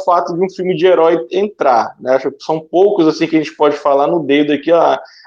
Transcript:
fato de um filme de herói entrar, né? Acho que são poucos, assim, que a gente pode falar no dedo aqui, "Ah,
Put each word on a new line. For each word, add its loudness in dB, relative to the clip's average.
fato 0
de -2
um -6
filme -4
de 0
herói 2
entrar, -2
né? -2
Acho -2
que -20
são -4
poucos, 2
assim, -2
que -2
a 4
gente -6
pode 2
falar 0
no -2
dedo 0
aqui, -2
"Ah, 2